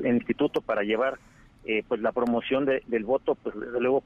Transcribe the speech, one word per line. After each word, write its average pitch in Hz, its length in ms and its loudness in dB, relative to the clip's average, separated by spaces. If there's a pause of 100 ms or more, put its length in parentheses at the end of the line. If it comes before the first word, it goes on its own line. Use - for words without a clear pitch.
el 120 140 2
instituto 143 460 -2
para 107 200 -2
llevar, 113 360 0 (460)
eh, 110 220 -2
pues, 113 140 -2
la 113 120 0
promoción 123 520 0
de, 135 220 0
del 113 180 -2
voto, 135 320 0
pues, - 220 -8
desde 120 220 -4
luego, 127 260 2